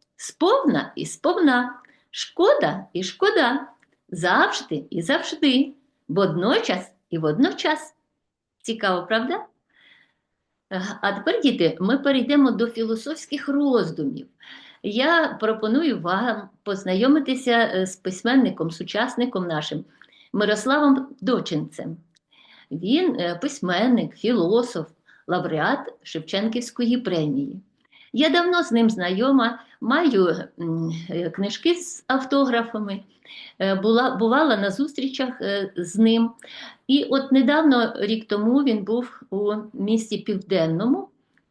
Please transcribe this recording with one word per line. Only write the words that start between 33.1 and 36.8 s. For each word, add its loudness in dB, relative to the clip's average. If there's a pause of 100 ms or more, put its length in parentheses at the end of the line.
е, 0
була, 2
бувала 2
на 0
зустрічах, -4
е, -4
з -6
ним. 4 (560)